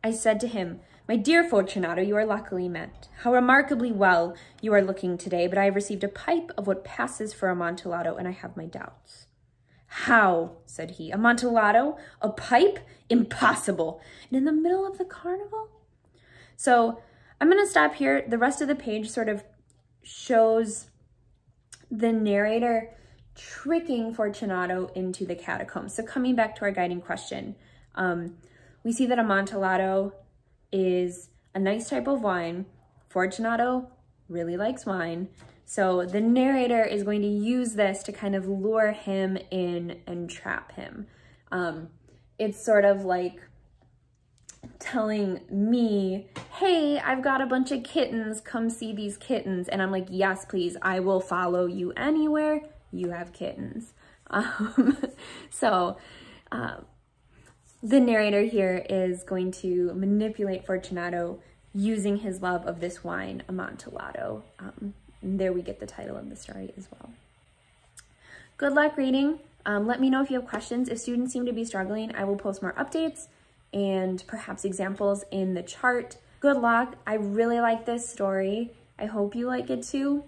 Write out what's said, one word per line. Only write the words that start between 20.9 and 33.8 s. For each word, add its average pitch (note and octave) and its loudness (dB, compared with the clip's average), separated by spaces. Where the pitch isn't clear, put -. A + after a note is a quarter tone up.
the A3+ 2
narrator A3 2
tricking C4+ -2
Fortunato F#3 -2
into F#3 -4
the F3 -4
catacombs. - -8
So A3+ -6
coming B3 0
back A3 2
to G#3 -4
our G3+ 2
guiding F3 -2
question, - -8
um, E3+ -2
we A3+ -2
see A#3+ 2
that B3 4
Amontillado G3 2
is F3+ 0
a F#3+ -2
nice G3+ 0
type B3 -2
of C#4 2
wine. F3+ -2
Fortunato A#3 0